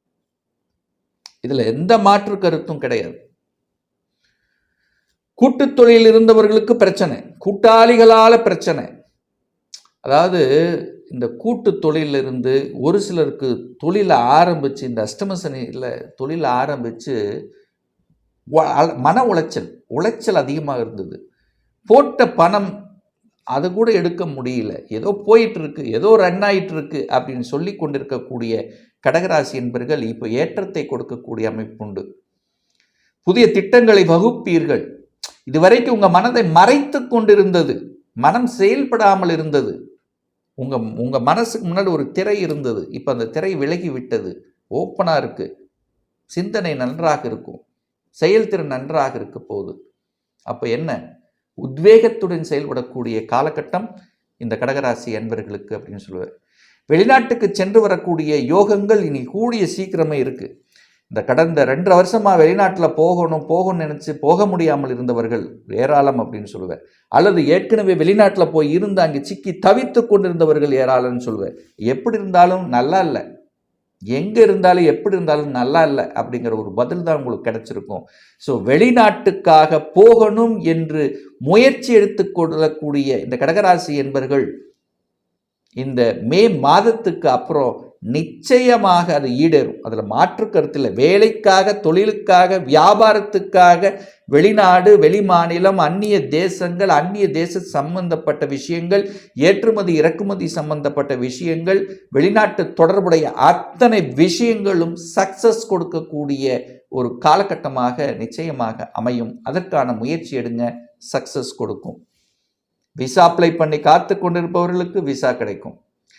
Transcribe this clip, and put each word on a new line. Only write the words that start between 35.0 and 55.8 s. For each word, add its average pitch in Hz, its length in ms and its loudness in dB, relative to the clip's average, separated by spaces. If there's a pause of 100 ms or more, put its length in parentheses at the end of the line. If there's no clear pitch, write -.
இதுவரைக்கும் 220 500 2
உங்க 202 140 2
மனதை 226 360 2
மறைத்து 254 640 2
கொண்டிருந்தது, 190 640 2 (380)
மனம் 196 460 0
செயல்படாமல் 208 720 2
இருந்தது, 147 420 -2 (880)
உங்க, 131 180 -6
உங்க 117 420 -6
மனசுக்கு 220 500 -2
முன்னாடி 185 220 -2
ஒரு 147 200 -2
திரை 208 300 -2
இருந்தது, 139 500 -6
இப்ப 139 220 -6
அந்த 120 120 -4
திரை 180 300 -6
விலகி 165 360 -6
விட்டது, 123 400 -8 (400)
ஓப்பனா 160 460 -4
இருக்கு, - 300 -8 (840)
சிந்தனை 180 440 -6
நன்றாக 139 540 -4
இருக்கும், - 320 -14 (500)
செயல்திறன் 185 640 -2
நன்றாக 139 440 -4
இருக்க - 200 -14
போகுது. 98 340 -10 (720)
அப்ப - 220 -8
என்ன, 156 220 -4 (680)
உத்வேகத்துடன் 175 920 2
செயல்படக்கூடிய 127 640 -6 (160)
காலகட்டம் 156 560 -4 (520)
இந்த 113 160 -6
கடகராசி 123 600 -4
அன்பர்களுக்கு 107 600 -8
அப்படின்னு 104 300 -16